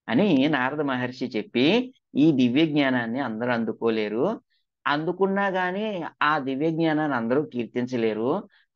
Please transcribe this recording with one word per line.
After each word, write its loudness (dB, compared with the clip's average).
అని 4
నారద 0
మహర్షి -4
చెప్పి, 0
ఈ 6
దివ్య 2
జ్ఞానాన్ని 0
అందరూ -4
అందుకోలేరు, -2
అందుకున్నా 0
గానీ -4
ఆ 2
దివ్య -2
జ్ఞానాన్ని 0
అందరూ 2
కీర్తించలేరు, -2